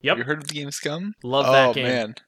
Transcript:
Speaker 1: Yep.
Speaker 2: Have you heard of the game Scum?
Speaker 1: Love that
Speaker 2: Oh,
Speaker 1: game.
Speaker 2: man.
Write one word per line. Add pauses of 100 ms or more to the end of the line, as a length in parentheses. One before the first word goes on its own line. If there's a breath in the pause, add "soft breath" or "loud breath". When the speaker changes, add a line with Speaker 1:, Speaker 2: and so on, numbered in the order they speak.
Speaker 1:
Yep.
Speaker 2:
Have
you
heard
of
the
game
Scum? (100)
Speaker 1:
Love
that
Speaker 2:
Oh,
Speaker 1:
game.
Speaker 2:
man. (200)